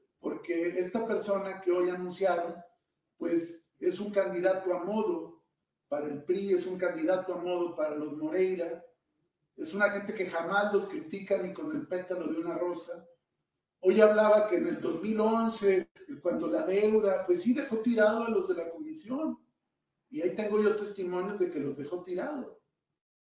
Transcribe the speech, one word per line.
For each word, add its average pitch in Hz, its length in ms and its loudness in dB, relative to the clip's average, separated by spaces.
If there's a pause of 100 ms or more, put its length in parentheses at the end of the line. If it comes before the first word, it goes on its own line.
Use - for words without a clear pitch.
(200)
porque 170 580 -2
esta 226 280 -2
persona 190 540 -2
que 180 120 0
hoy 180 180 2
anunciaron, 180 640 -2 (600)
pues, 165 520 -4 (100)
es 180 200 -2
un 208 140 -6
candidato 185 600 0
a 170 120 -4
modo 196 580 -2 (460)
para 147 180 -4
el 139 180 -6
pri, 196 280 0
es 175 140 2
un 185 120 -6
candidato 180 560 0
a 170 80 -6
modo 175 320 -2
para 202 220 -2
los 147 200 -6
Moreira, 170 680 -2 (720)
es 156 180 -8
una 208 160 4
gente 202 240 -6
que 190 120 -4
jamás 196 460 0
los 196 140 2
critica 196 560 -4
ni 180 100 -6
con 151 220 -6
el - 140 -6
pétalo 180 400 -4
de 160 100 -4
una 165 180 -4
rosa. 170 500 -6 (760)
Hoy 202 200 6
hablaba 214 480 8
que 175 100 2
en - 100 0
el - 120 -4
dos - 220 -4
mil 214 180 0
once, 220 680 2 (320)
cuando 180 240 0
la 160 180 0
deuda, 202 600 2
pues 175 160 2
sí 240 120 4
dejó 220 260 -2
tirado 226 440 4
a 220 60 -2
los 190 180 2
de 180 60 0
la 165 160 -4
comisión, 208 680 -6 (720)
y 151 120 -6
ahí 180 140 0
tengo 214 260 2
yo 208 140 4
testimonios 190 640 -4
de 175 100 2
que 151 80 -6
los 139 180 -4
dejó 170 280 -8
tirado, 247 580 -8 (760)